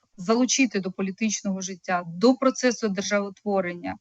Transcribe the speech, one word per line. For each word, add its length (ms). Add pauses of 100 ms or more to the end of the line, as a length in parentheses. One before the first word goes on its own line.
(160)
залучити 640
до 120
політичного 680
життя, 460
до 280
процесу 540
державотворення 1120